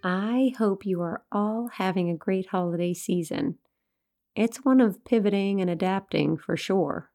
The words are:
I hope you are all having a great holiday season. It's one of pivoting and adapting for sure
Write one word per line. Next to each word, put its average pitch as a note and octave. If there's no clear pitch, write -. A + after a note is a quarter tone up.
I A3+
hope G3+
you F3+
are E3+
all A3
having F#3
a E3+
great F#3+
holiday F3
season. F3
It's A3+
one C4
of G#3+
pivoting G3
and F3+
adapting F3
for -
sure -